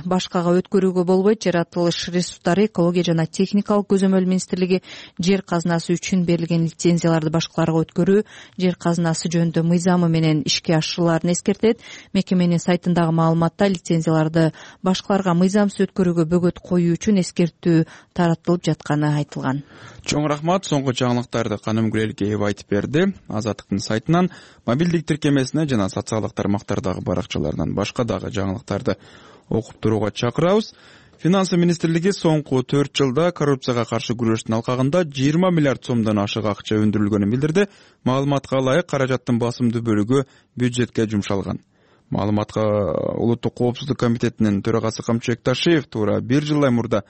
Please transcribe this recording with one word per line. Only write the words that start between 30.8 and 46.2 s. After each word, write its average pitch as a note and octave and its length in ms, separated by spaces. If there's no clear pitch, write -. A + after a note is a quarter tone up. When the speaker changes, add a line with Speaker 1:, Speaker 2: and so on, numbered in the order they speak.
Speaker 2:
Финансы F#3 380
министрлиги E3+ 560
соңку D3+ 500
төрт C#3+ 300
жылда C#3+ 400
коррупцияга B2+ 560
каршы A2+ 240
күрөштүн A2+ 460
алкагында C3 460
жыйырма D3+ 460
миллиард D3 360
сомдон A2 320
ашык G#2 260
акча G#2+ 320
өндүрүлгөнүн G#2 540
билдирди. D#3 380
Маалыматка C3+ 560
ылайык, C3 300
каражаттын B2+ 480
басымдуу A#2 420
бөлүгү A2+ 440
бюджетке A#2+ 500
жумшалган. G2 560
Маалыматка G#2 500
Улуттук A#2 380
коопсуздук B2 440
комитетинин A2+ 640
төрагасы A2 400
Камчыбек A#2 400
Ташиев C3+ 440
туура G2+ 340